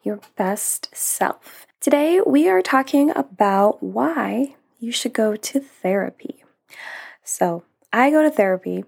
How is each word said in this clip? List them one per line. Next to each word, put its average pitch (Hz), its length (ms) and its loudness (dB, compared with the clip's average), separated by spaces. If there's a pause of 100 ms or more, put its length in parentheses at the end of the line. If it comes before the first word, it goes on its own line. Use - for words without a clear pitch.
your 208 180 -6 (160)
best - 580 -4
self. - 720 -6 (140)
Today, 311 440 2
we 294 220 4
are 370 140 4
talking 285 520 2
about 202 720 0
why 233 720 -2 (240)
you 233 140 -8
should - 180 -4
go 220 240 0
to - 240 -4
therapy. - 880 -6 (800)
So, 175 400 -2 (260)
I 247 180 4
go 302 140 4
to 302 80 4
therapy 185 560 -2